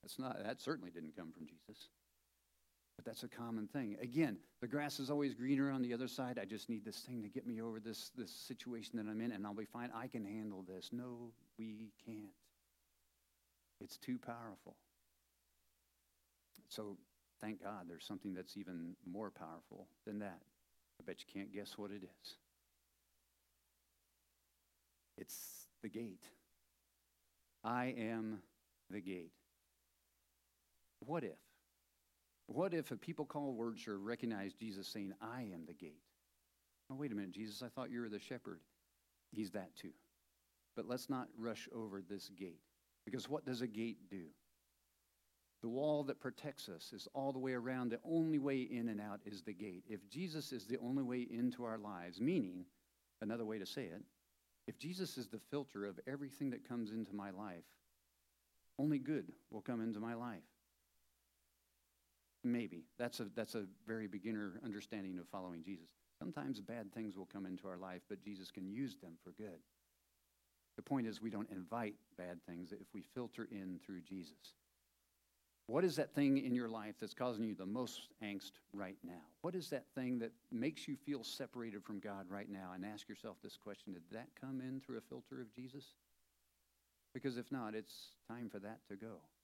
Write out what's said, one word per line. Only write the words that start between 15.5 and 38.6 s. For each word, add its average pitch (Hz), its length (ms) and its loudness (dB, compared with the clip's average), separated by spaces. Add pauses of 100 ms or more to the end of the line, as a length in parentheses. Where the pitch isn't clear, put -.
So 104 300 -2 (420)
thank 107 240 -2
God 98 240 -2
there's 82 180 -8
something 98 280 -2
that's 92 240 -4
even 87 380 -4 (140)
more 98 220 -2
powerful 82 560 -10 (180)
than 104 140 -2
that. 98 220 -4 (580)
I - 60 -12
bet - 200 -4
you - 80 -20
can't 98 200 -4
guess 101 240 -4
what 101 140 -2
it 101 120 -4
is. - 320 -12 (2750)
It's - 500 -8 (140)
the 113 80 -4
gate. 107 340 -4 (1400)
"I 123 240 6
am 113 540 2 (480)
the 98 120 -4
gate." 87 320 -4 (1700)
What 151 240 0
if? 92 160 -4 (1080)
What 175 260 4
if 160 180 2
a 120 60 -2
people 151 280 -2
call 143 280 0
worship 113 460 0
recognized 104 600 0
Jesus 98 280 -4
saying, 98 340 -2
"I 120 220 -2
am 87 220 -4
the 85 80 -10
gate"? 76 280 -10 (880)
"Oh, 135 60 -4
wait 139 160 0
a 107 40 0
minute, 98 160 0
Jesus, 107 300 -4
I 123 80 -4
thought 127 220 -2
you 120 100 0
were 113 80 0
the 104 100 0
shepherd." 90 420 -6 (680)